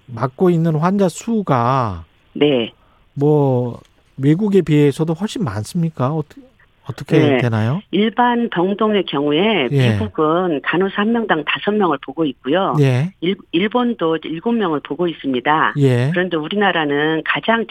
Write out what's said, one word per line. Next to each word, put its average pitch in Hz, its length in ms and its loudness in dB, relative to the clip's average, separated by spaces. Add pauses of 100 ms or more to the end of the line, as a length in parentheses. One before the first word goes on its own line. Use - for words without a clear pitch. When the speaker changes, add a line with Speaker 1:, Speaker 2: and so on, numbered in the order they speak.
Speaker 1:
맡고 131 420 0
있는 165 260 2
환자 185 320 2
수가 127 960 0 (300)
Speaker 2:
네. 131 400 0 (400)
Speaker 1:
뭐 139 640 2 (380)
외국에 185 440 2
비해서도 151 520 2
훨씬 214 300 -6
많습니까? 135 720 -4
어떻게, 160 280 -8 (480)
어떻게 147 300 0
Speaker 2:
네. 143 180 4
Speaker 1:
되나요? 120 420 0 (120)
Speaker 2:
일반 233 580 0
병동의 202 560 0
경우에 147 640 0
Speaker 1:
예. 131 200 4
Speaker 2:
미국은 151 720 0
간호사 190 400 -2
한 226 100 0
명당 190 320 -2
다섯 - 260 -4
명을 180 340 0
보고 160 200 -4
있고요. 151 560 -2
Speaker 1:
예. 135 400 2
Speaker 2:
일-, 180 160 -2 (160)
일본도 208 720 0
일곱 165 280 -4
명을 180 300 -2
보고 165 260 -4
있습니다. 139 720 -2
Speaker 1:
예. 127 340 2
Speaker 2:
그런데 180 240 -2
우리나라는 160 880 0
가장 220 480 -2